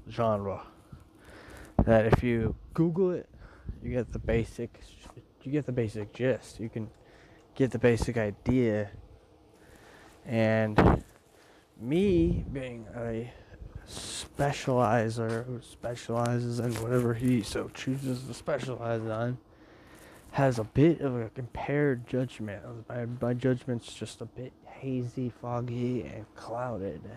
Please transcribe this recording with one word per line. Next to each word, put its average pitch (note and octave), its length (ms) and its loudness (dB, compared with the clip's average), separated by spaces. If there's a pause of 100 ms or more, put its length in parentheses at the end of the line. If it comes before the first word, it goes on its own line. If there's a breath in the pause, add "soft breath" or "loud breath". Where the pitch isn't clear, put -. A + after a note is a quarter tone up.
(120)
genre. G#2+ 500 0 (1200 loud breath)
That A2 200 6
if A2 160 4
you A#2 340 0 (200)
Google E3+ 340 2
it, E3+ 180 -4 (540 loud breath)
you A#2 80 -8
get B2 220 -2
the - 80 -6
basic, A2+ 600 -2 (640)
you C3 100 -10
get D3 140 0
the C3 60 -4
basic A2 420 -2
gist. A#2+ 460 -2
You A2+ 100 -6
can A2 220 -8 (640 loud breath)
get C3 160 4
the A#2+ 80 -2
basic A#2+ 360 4
idea. G#2+ 760 2 (1300 loud breath)
And A2 800 4 (800 loud breath)
me E3+ 720 4
being B2 320 -8 (100)
a A#2 360 -4 (560 loud breath)
specializer A#2 1600 0
who B2 140 -8
specializes A#2+ 1000 -2
in A#2 160 -2
whatever A#2 400 2
he B2 260 2
so G2+ 280 -4
chooses C3 580 -4
to A#2+ 80 -10
specialize A#2 680 -4
on A2+ 340 -2 (960 loud breath)
has C3+ 300 4
a A2 40 0
bit C#3+ 380 6
of C3 140 0
a A2+ 220 -4
impaired C3 680 0
judgment. A2 580 -4 (240)
My, A#2+ 200 -6 (120)
my B2 140 0
judgment's B2 580 0
just - 300 -12
a A#2+ 40 -10
bit A#2+ 280 -12 (120)
hazy, B2+ 680 -4 (100)
foggy, A#2+ 640 -2
and D2+ 320 -14
clouded A2 640 -6 (160)